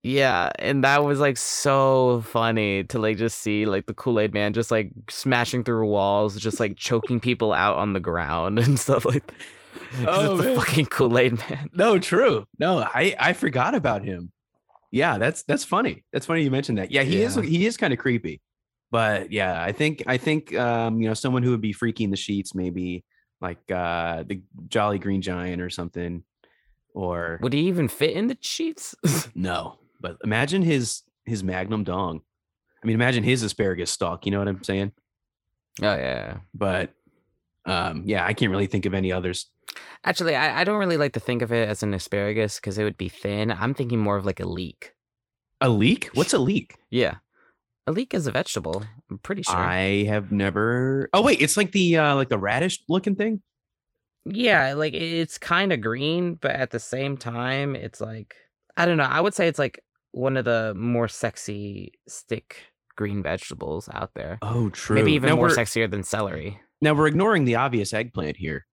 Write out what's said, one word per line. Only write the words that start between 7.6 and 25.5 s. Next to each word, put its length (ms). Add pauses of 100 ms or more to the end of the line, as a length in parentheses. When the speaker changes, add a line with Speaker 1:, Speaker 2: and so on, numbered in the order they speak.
Speaker 1:
on 160
the 80
ground 600
<laughs> 0
and 200
stuff 240
like 240
that. 80 (680)
'Cause 20
Speaker 2:
Oh, 280
Speaker 1:
it's 80
the 60
Speaker 2:
man. 100
Speaker 1:
fucking 260
Kool-Aid 540 (100)
Man. 240
Speaker 2:
No, 260
true. 460 (120)
No, 220
I, 400
I 140
forgot 420
about 300
him. 260 (600)
Yeah, 260
that's, 260
that's 220
funny. 480
That's 120
funny 180
you 80
mentioned 260
that. 140
Yeah, 120
he 180
is, 140
Speaker 1:
Yeah. 80
Speaker 2:
he 220
is 100
kinda 220
creepy. 420 (500)
But 440
yeah, 280
I 120
think, 340
I 80
think, 400
um, 460
you 80
know, 60
someone 280
who 80
would 80
be 140
freaky 320
in 60
the 60
sheets, 380
maybe, 480 (380)
like, 280
uh, 540
the 180 (280)
Jolly 300
Green 220
Giant 400